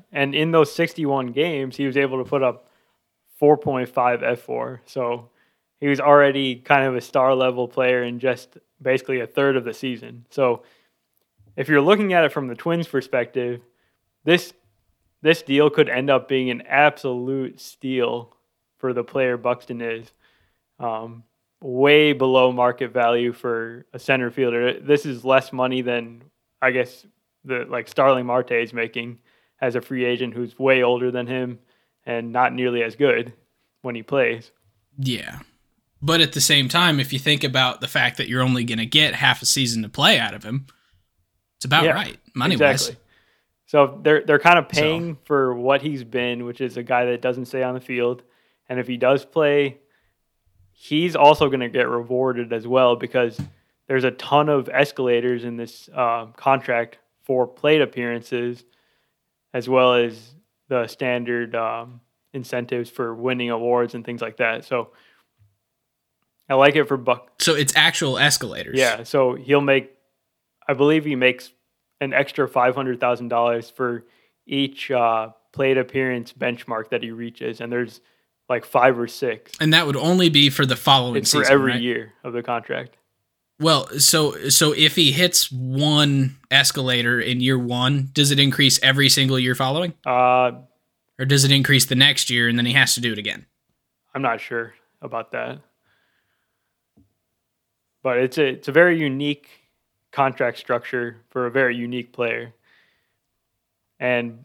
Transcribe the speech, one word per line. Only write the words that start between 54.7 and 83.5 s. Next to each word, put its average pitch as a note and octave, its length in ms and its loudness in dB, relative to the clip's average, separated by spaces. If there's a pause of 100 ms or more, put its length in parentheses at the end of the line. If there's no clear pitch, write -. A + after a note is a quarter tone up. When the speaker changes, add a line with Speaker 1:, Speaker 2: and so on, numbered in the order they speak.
Speaker 1:
escalators B2 720 0
in A#2+ 100 -8
this, A#2 400 -14
uh, A#2 300 -2 (100)
contract B2+ 640 -2 (240)
for B2+ 260 -2
plate D3+ 320 0
appearances, A#2+ 840 -6 (880)
as B2 160 -6
well B2+ 240 4
as A#2 420 -2 (320)
the B2 200 -2
standard, A#2+ 680 -6
um, A#2 460 -8 (320)
incentives B2 560 -8
for A#2 260 -8
winning B2 360 -4
awards A#2+ 440 0
and A#2 80 -12
things A#2+ 180 -12
like A2+ 140 -10
that. A2+ 300 -4
So A#2+ 240 -6 (1600)
I C#3 60 0
like C#3+ 200 6
it C#3+ 140 0
for C#3 80 -2
Buck. B2 440 -6
Speaker 2:
So D#3+ 140 2
it's C#3+ 180 -2
actual D3+ 460 2
escalators. C3 580 -2
Speaker 1:
Yeah. A#2 260 0
So C3 320 0
he'll C3+ 260 2
make, C3+ 340 0 (720)
I C#3+ 60 0
believe D3 320 2
he D3+ 100 -4
makes B2+ 380 0 (480)
an C3+ 100 -4
extra C3+ 380 0
five B2+ 260 0
hundred C3 240 -6
thousand B2 300 -2
dollars A#2 400 -2
for A#2+ 340 -6 (420)
each, C#3 460 -6
uh, A2+ 380 0 (240)
plate C3+ 240 0
appearance B2+ 560 -4
benchmark A#2+ 560 -8
that A#2 120 -4
he A#2 100 -12
reaches. A#2 500 -12
And A#2+ 100 -10
there's, A#2+ 300 -6 (480)
like, A#2+ 160 -4
five B2 340 4
or A#2+ 80 -4
six. - 540 -8
Speaker 2:
And D#3 120 2
that E3 140 4
would C#3 80 -2
only F3 320 2
be C#3+ 220 4
for C#3 160 0
the C3 100 0
following B2 460 2
Speaker 1:
It's - 100 0
for D3 80 2
Speaker 2:
season, C3+ 140 4
Speaker 1:
every C3+ 180 4
Speaker 2:
right? A#2+ 100 -2
Speaker 1:
year A2+ 300 -4 (140)
of B2 80 -10
the A#2+ 100 -6
contract. B2+ 540 -8 (640)